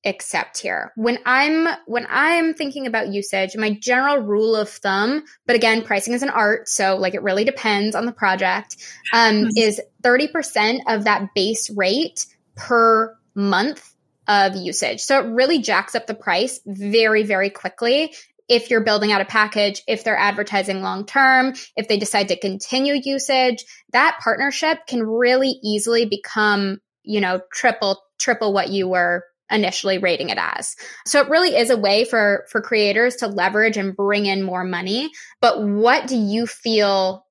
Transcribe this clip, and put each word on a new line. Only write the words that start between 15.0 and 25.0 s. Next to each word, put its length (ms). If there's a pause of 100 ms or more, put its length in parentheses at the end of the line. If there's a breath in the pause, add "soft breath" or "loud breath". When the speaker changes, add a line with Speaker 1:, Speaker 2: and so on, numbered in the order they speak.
Speaker 1:
So 180
it 120
really 280
jacks 340
up 140
the 60
price 520
very, 560
very 280
quickly. 640 (360 loud breath)
If 220
you're 140
building 280
out 80
a 40
package, 640
if 160
they're 160
advertising 640
long-term, 720 (220 loud breath)
if 100
they 100
decide 320
to 80
continue 580 (100)
usage, 600 (280 loud breath)
that 280
partnership 680
can 160